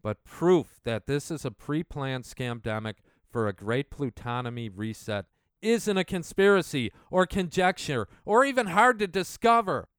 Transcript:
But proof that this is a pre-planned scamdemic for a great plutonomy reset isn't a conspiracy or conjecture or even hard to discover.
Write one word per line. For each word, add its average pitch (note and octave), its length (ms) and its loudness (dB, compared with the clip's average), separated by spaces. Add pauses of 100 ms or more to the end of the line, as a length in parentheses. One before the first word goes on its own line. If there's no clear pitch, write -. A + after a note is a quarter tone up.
But G#2+ 220 -6
proof E3+ 600 2
that A2+ 220 -6
this C#3+ 240 -4
is D#3 120 -8
a B2+ 80 -6
pre-planned C3+ 720 -6
scamdemic A2 760 -8 (320)
for A2+ 180 -2
a G2+ 60 -2
great A#2 360 -4
plutonomy A#2+ 800 -6
reset G#2 560 -6 (360)
isn't G#3 360 2
a F3+ 80 2
conspiracy F3+ 840 2 (200)
or F#3 140 4
conjecture F3+ 800 -2 (180)
or A#3 200 4
even B3+ 220 0
hard A3 320 4
to G#3 80 -2
discover. F#3+ 920 0